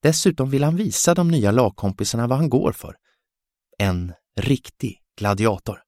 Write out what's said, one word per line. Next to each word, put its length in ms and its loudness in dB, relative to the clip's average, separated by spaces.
Dessutom 480 2
vill 140 0
han 120 0
visa 380 0
de 180 2
nya 200 2
lagkompisarna 760 0
vad 100 0
han 120 0
går 220 2
för. 260 -12
En 360 -2
riktig 680 -4
gladiator. 720 -2